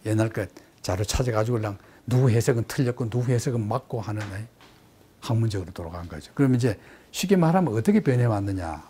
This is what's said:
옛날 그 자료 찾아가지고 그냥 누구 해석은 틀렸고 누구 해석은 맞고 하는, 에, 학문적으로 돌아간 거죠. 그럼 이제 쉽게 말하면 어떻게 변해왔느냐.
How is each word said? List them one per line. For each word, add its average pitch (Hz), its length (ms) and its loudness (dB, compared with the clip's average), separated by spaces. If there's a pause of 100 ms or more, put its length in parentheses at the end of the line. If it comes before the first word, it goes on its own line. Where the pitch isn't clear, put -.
옛날 110 240 0
그 101 180 -6 (400)
자료 92 160 0
찾아가지고 117 540 0
그냥 104 180 -4 (300)
누구 127 240 4
해석은 117 360 2
틀렸고 120 440 -2
누구 123 200 -2
해석은 120 380 -2
맞고 117 320 -6
하는, 107 220 -8
에, 101 240 -10 (720)
학문적으로 107 520 -2
돌아간 85 360 -10
거죠. 78 260 -16
그럼 135 200 4
이제 120 240 0 (320)
쉽게 196 260 2
말하면 165 380 4
어떻게 202 260 4
변해왔느냐. 101 880 0